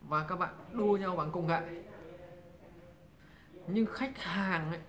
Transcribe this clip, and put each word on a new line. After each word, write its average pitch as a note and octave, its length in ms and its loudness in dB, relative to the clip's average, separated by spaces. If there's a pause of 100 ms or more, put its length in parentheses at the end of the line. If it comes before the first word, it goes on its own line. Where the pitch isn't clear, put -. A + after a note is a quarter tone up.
Và D3+ 200 2
các F3+ 80 -2
bạn F3+ 180 -2 (180)
đua G#3 240 6
nhau F#3 200 0
bằng D3+ 160 0
công E3+ 140 0
nghệ. E3 140 4 (2000)
Nhưng G#3+ 200 6
khách C4 320 -4
hàng F3 520 2
ấy D#3+ 180 -2